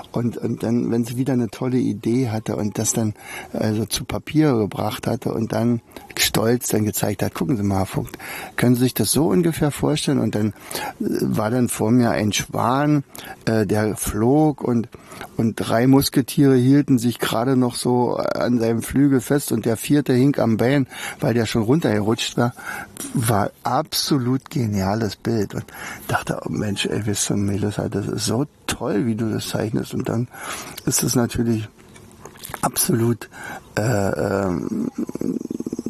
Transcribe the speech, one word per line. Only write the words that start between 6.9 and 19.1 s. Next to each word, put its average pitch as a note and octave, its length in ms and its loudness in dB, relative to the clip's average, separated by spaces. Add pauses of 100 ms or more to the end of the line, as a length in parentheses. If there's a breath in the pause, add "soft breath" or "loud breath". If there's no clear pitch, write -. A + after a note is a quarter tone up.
hat, G2+ 120 0
„Gucken D#3 240 0
Sie G2+ 60 -2
mal, G2 160 2
Herr - 60 2
Vogt, - 320 -6 (380 loud breath)
können B2 200 4
Sie A#2+ 60 2
sich B2+ 120 2
das - 180 0
so D#3 160 2
ungefähr E3 440 2
vorstellen?“ C#3+ 480 0
Und A2 160 0
dann, G#2+ 140 0
äh, G2+ 40 -4 (460 loud breath)
war A#2+ 500 -2
dann A#2+ 200 2
vor A2 220 0
mir A#2+ 200 4
ein G2 200 0
Schwan, C3+ 720 0 (420 loud breath)
äh, A2+ 200 2
der G#2 300 0
flog C3+ 680 2
und, A#2 240 0 (480 loud breath)
und A2 200 0
drei A2+ 320 2
Musketiere C3+ 680 4
hielten C3+ 440 6
sich A#2 200 -2
gerade A#2+ 360 0
noch B2 200 2
so B2 400 2
an A#2 440 0
seinem A2+ 220 2
Flügel C3+ 380 4